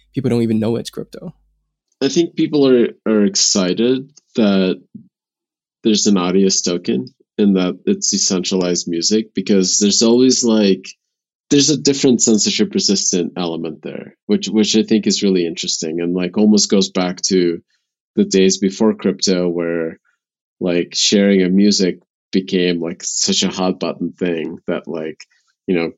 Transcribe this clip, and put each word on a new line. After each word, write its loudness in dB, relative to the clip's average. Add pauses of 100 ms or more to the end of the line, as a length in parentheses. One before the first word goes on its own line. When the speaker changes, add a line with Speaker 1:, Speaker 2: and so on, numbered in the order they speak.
(140)
Speaker 1:
people -2
don't 2
even 0
know 0
it's -8
crypto? -14 (640)
Speaker 2:
I 0
think 0
people 2
are, 4 (180)
are 2
excited 0 (260)
that 2 (1000)
there's 0
an 4
Audius 0
token -4 (300)
and 4
that -2
it's -2
decentralized -2
music, -2
because 0
there's 2
always, 4
like, 2 (640)
there's 4
a 0
different 2
censorship 2
resistant -2
element -6
there, -14
which, -2
which 0
I 4
think 0
is 0
really 2
interesting -6
and, -2
like, -4
almost 4
goes 2
back -4
to 0 (540)
the 2
days 2
before 0
crypto 0
where, -4 (640)
like, -2
sharing 2
of 0
music 2 (340)
became, -2
like, -8
such -2
a 0
hot -4
button -6
thing -6
that, -6
like, -10 (500)
you 0
know, -2